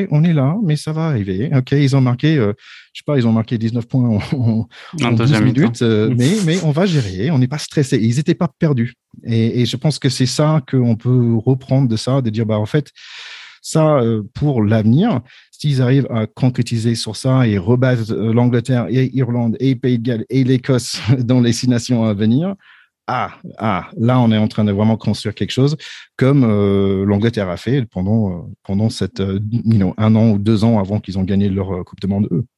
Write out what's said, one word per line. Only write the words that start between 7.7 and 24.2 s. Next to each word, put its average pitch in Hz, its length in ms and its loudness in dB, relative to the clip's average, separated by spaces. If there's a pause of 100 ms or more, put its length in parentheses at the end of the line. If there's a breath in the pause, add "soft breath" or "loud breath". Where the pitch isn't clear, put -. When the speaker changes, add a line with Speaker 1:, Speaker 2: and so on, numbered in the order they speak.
Speaker 1:
Ils 113 180 0
étaient 160 160 0
pas 175 140 -2
perdus. 127 460 -2 (300)
Et, 113 360 0
et 123 60 2
je 127 100 -4
pense 147 220 -2
que 143 100 -2
c'est 131 160 0
ça 151 460 0
qu'on 120 260 2
peut 120 380 2 (100)
reprendre 131 420 0
de 113 100 0
ça, 131 260 -2
de 117 80 -2
dire, 110 160 -2
bah, 107 120 0
en 107 60 -2
fait, 147 240 -2 (720 loud breath)
ça, 156 380 2
euh, 113 240 0 (100)
pour 143 320 0
l'avenir, 113 560 2 (320 loud breath)
s'ils 139 280 -2
arrivent 131 300 2
à 110 160 -2
concrétiser 120 680 -2
sur 110 180 -8
ça 131 320 2
et 104 100 2
rebattre, 120 540 0
euh, 113 240 -2
l'Angleterre 120 560 0
et 131 260 0
Irlande 120 440 -2
et 131 160 0
Pays 123 240 0
de - 20 -6
Galles 113 260 -4
et 135 140 0
l'Écosse 127 680 0
<laughs> 131 120 4
dans 123 200 2
les 117 120 4
six 123 160 -4
nations 120 360 0
à 110 80 2
venir, 120 440 0 (500 soft breath)
ah, 113 280 -4 (240)
ah, 95 380 -2
là, 117 220 2
on 117 140 4